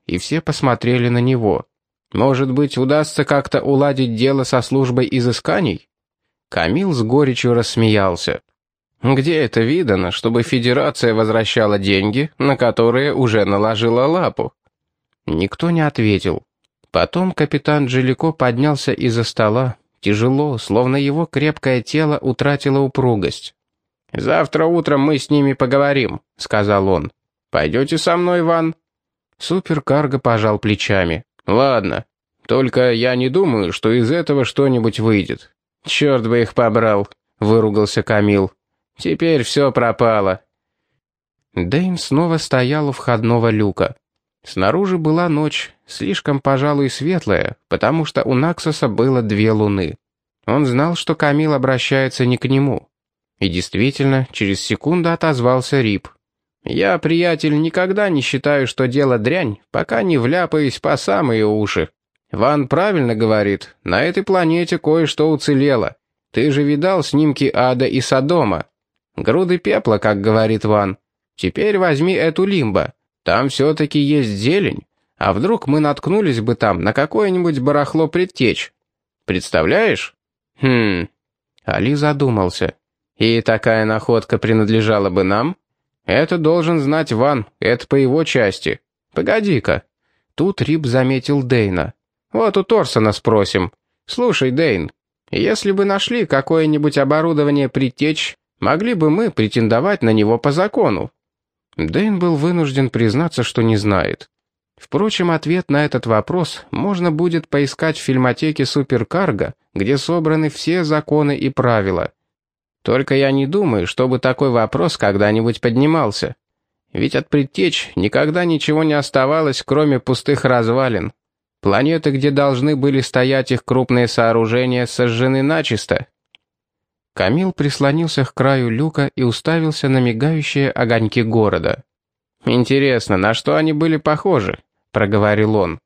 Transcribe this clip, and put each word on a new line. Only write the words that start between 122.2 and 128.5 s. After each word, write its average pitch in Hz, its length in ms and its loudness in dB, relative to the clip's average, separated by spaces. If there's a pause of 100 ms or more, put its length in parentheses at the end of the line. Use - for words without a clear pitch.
должны 139 440 2
были 135 260 0
стоять 131 500 0
их 123 120 -2
крупные 123 440 2
сооружения, 120 800 0
сожжены 123 560 0
начисто. 143 640 -2 (1080)
Камил 156 400 0
прислонился 143 720 0
к - 80 -8
краю 131 360 0